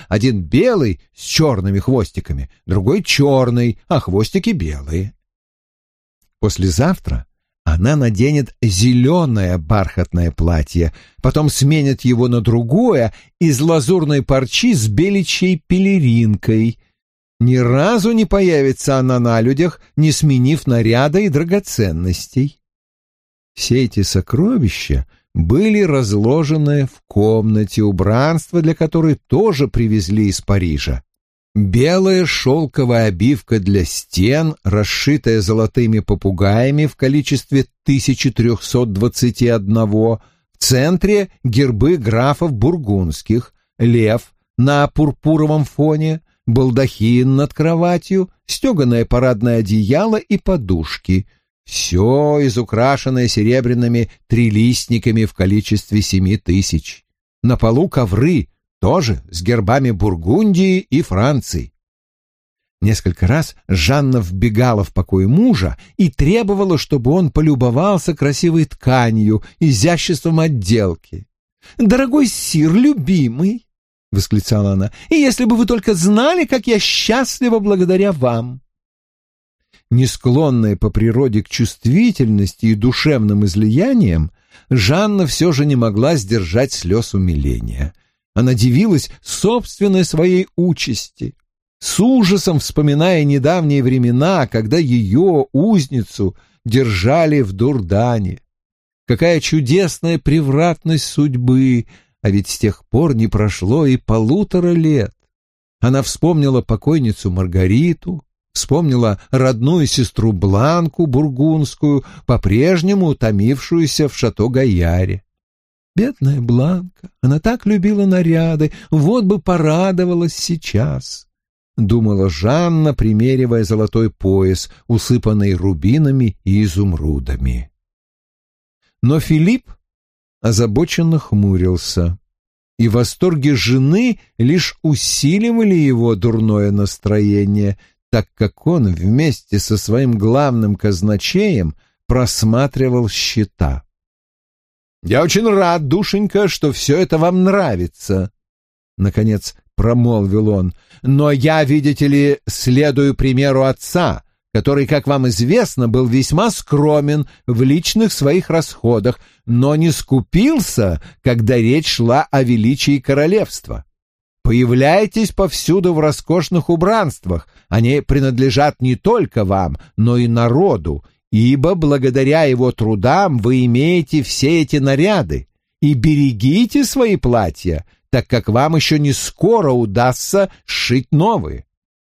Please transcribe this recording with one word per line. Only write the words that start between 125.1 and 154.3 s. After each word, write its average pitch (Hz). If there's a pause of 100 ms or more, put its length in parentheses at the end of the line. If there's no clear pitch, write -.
рубинами 104
и 98
изумрудами. 71 (1300)
Но 139
Филипп 165 (680)
озабоченно 123
хмурился, 92 (640)
и 117
восторги 131
жены 139 (180)
лишь 147
усиливали 202
его 123
дурное 107
настроение, 101 (340)
так 110
как -
он 156
вместе 101
со 107
своим 120
главным 113
казначеем 104 (320)
просматривал 123
счета. - (1200)
«Я 117
очень 202
рад, 175
душенька, 202
что 147
всё 143
это 170
вам 180
нравится», 104 (640)
наконец 104 (220)
промолвил 110
он. 92 (280)
Но 139
я, 156
видите 143
ли, 143 (100)
следую 139
примеру 135
отца, 131 (280)